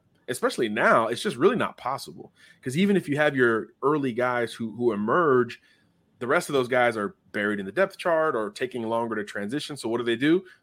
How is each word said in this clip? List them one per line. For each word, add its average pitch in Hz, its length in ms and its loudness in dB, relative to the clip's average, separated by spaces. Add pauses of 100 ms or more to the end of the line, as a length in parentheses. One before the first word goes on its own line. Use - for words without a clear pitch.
(280)
especially 127 420 -2
now, 120 380 4
it's 117 160 -6
just 185 120 -4
really 185 200 4
not 123 220 -2
possible. - 540 -10 (300)
'Cause 131 160 -6
even 196 180 4
if 170 140 0
you 143 80 -2
have 147 180 2
your 117 340 2 (120)
early 139 320 0
guys 123 400 -2
who, 113 220 -8
who 120 160 0
emerge, 123 680 2 (600)
the 123 80 -8
rest 160 220 0
of 151 40 -4
those 131 140 2
guys 120 280 2
are 101 200 -4 (160)
buried 104 280 -2
in 98 60 -8
the 98 60 -10
depth 190 260 -2
chart 160 380 0
or 107 160 -4
taking 123 320 -6
longer 113 320 -2
to 107 80 -4
transition. 107 520 -8
So 123 140 -8
what 117 80 -2
do 120 60 -4
they 117 120 0
do? 156 280 2 (200)